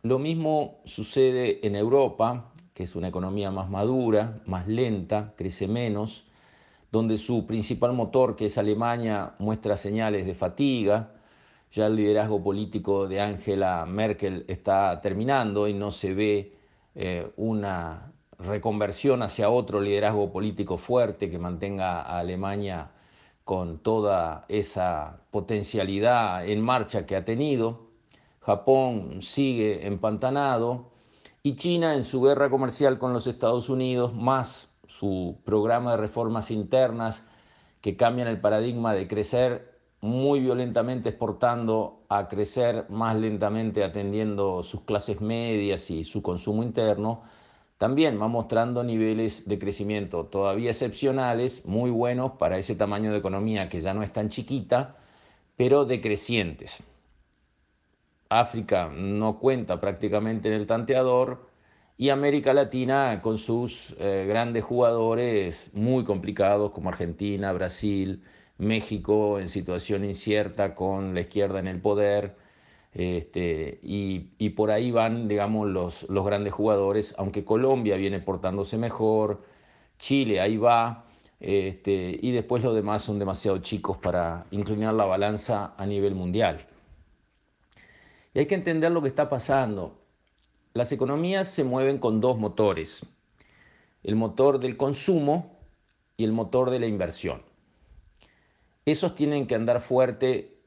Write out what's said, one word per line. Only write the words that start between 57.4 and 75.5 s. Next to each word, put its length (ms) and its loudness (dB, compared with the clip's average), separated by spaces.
África 680 2
no 460 -2
cuenta 400 0
prácticamente 680 -2
en 60 2
el 120 -2
tanteador 800 0
y 140 0
América 440 2
Latina 680 2
con 160 -2
sus, 600 -6
eh, 280 -2
grandes 380 0
jugadores 1080 2
muy 300 2
complicados 680 2
como 180 -6
Argentina, 640 -4
Brasil, 680 -2
México 800 0
en 100 -6
situación 560 -4
incierta 680 -2
con 400 -2
la 60 -2
izquierda 380 -2
en 80 -4
el 140 -6
poder, 560 0
este, 880 -4
y, 560 -6
y 140 0
por 180 0
ahí 220 2
van, 360 2
digamos, 400 0